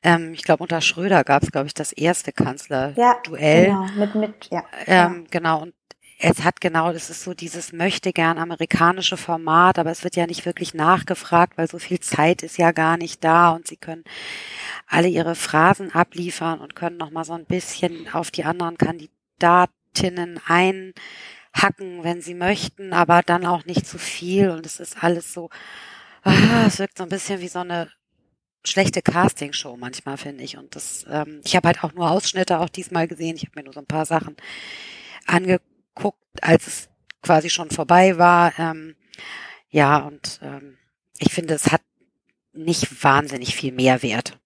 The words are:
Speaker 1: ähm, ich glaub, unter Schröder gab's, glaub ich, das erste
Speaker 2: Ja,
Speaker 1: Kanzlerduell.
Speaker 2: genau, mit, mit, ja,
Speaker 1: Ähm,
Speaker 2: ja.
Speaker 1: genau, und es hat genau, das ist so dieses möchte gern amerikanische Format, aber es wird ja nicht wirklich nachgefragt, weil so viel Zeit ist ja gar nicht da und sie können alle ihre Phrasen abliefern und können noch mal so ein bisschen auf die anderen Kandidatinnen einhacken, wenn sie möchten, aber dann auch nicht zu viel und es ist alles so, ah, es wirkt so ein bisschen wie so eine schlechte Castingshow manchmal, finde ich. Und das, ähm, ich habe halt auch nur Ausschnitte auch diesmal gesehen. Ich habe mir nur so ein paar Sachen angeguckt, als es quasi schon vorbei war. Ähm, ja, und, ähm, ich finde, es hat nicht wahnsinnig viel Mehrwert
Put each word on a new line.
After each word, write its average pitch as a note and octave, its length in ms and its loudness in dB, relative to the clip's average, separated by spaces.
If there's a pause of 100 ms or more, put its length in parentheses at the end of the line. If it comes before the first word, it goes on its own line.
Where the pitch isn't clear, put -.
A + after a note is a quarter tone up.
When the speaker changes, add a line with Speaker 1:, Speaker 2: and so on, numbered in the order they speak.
Speaker 1:
ähm, E3+ 300 2
ich D#3+ 100 -16
glaub, D#3+ 180 4
unter E3+ 200 -4
Schröder E3 420 2
gab's, C#3 280 2
glaub C#3 140 -2
ich, D3 80 -12
das - 180 -8
erste D#3 460 -2
Speaker 2:
Ja, - 80 4
Speaker 1:
Kanzlerduell. D3+ 1200 2
Speaker 2:
genau, G3 200 2 (120)
mit, G#3 180 -2
mit, G#3+ 360 -4
ja, E3+ 120 -4 (220)
Speaker 1:
Ähm, F#3 100 2
Speaker 2:
ja. F3 340 2
Speaker 1:
genau, D#3+ 320 0
und E3+ 120 -16 (500)
es E3 200 2
hat F3 180 0
genau, E3 320 0
das E3 160 -10
ist - 140 -14
so F3+ 100 -10
dieses E3+ 400 -12
möchte F3+ 400 -2
gern E3 240 2
amerikanische E3+ 800 0
Format, E3+ 600 4
aber D#3+ 100 0
es E3 140 -8
wird F3+ 120 -6
ja E3+ 120 0
nicht - 180 -8
wirklich F3 300 -6
nachgefragt, E3+ 800 2
weil E3 100 -2
so F3 120 -10
viel F3+ 200 -6
Zeit - 440 0
ist - 140 -12
ja E3+ 140 4
gar D#3+ 260 2
nicht E3+ 260 -10
da E3+ 260 6
und E3 180 -4
sie C3 100 -14
können E3 260 -14 (840)
alle E3+ 200 2
ihre E3 260 0
Phrasen E3+ 580 2
abliefern E3+ 680 -4
und D3 160 -18
können E3+ 220 -8
noch D#3+ 120 -10
mal E3 140 -8
so D#3+ 100 -10
ein E3 120 -12
bisschen - 680 -4
auf E3 160 -4
die - 140 -8
anderen E3+ 340 -2
Kandidatinnen F3 1700 0
einhacken, F#3 1600 -2
wenn E3+ 180 -4
sie F3 140 -12
möchten, F#3 580 -4
aber F3 320 4
dann F3 220 0
auch F3 180 -2
nicht F3+ 220 -4
zu F3+ 100 -16
viel F#3 540 0
und D#3+ 160 -10
es - 120 -14
ist - 240 -12
alles E3+ 300 -2
so, E3+ 160 -14 (720)
ah, A3 460 6
es F#3+ 100 0
wirkt G3 220 -8
so F#3 40 -8
ein E3+ 60 -12
bisschen F#3+ 320 -6
wie F3+ 60 -10
so F3+ 120 -8
eine F3 300 -6 (760)
schlechte F#3+ 380 0
Castingshow D3 720 0
manchmal, B2 420 -10
finde C#3 260 -14
ich. - 120 -14
Und - 200 -20
das, - 340 -8
ähm, D3+ 340 -6
ich - 120 -2
habe F3 120 6
halt E3+ 160 4
auch D#3 120 -6
nur E3+ 160 0
Ausschnitte F#3 480 0
auch E3+ 100 -2
diesmal E3+ 380 -4
gesehen. E3 300 -6
Ich - 100 -12
habe - 80 -20
mir D3 80 -14
nur C3+ 100 -20
so D3 60 -10
ein C#3 80 -16
paar D#3 180 -2
Sachen D#3 300 -4 (920)
angeguckt, - 920 -2 (220)
als - 260 4
es - 220 -10 (340)
quasi D#3+ 260 4
schon D#3+ 220 -4
vorbei F3 480 4
war. F3 400 6
Ähm, D#3+ 360 -6 (760)
ja, D3 280 4
und, C#3+ 460 -6
ähm, C#3 340 -18 (400)
ich - 160 -2
finde, D#3+ 220 -2
es - 160 0
hat D#3+ 100 2 (720)
nicht D#3+ 500 -4
wahnsinnig C#3 520 0
viel C3+ 160 -4
Mehrwert B2+ 760 0